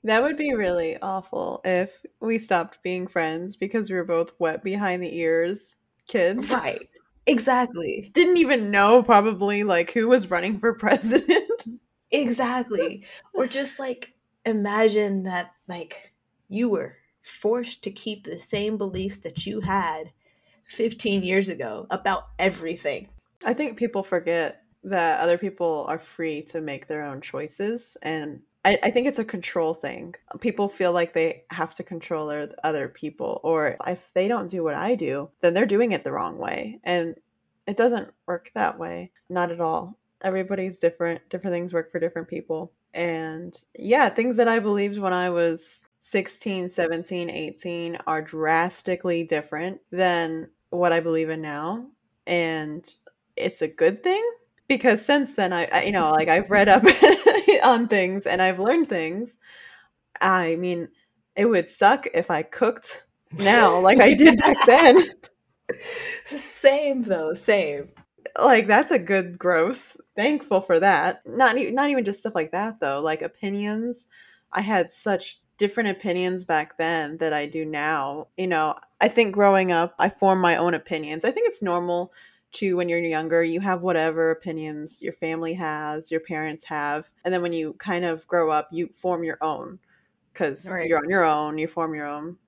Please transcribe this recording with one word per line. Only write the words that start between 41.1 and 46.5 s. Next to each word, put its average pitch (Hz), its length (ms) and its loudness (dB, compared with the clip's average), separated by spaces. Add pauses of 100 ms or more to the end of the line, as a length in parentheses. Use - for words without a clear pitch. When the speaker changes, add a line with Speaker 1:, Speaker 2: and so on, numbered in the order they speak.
Speaker 1:
Different 185 260 -6
things 175 180 -6
work 165 180 -4
for 170 100 -6
different 170 280 -6
people. 170 440 -8 (220)
And 165 600 -6 (180)
yeah, 240 340 2
things 233 280 0
that 226 120 4
I 226 100 2
believed 202 400 -2
when 190 140 -2
I 180 180 0
was 170 580 -2 (120)
sixteen, 190 680 -4